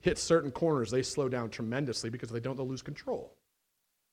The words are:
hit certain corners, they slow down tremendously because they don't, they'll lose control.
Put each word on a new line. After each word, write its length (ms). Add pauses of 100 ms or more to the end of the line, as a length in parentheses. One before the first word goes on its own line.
hit 160
certain 340
corners, 360
they 140
slow 260
down 220
tremendously 600
because 200
they 80
don't, 180
they'll 120
lose 120
control. 540 (800)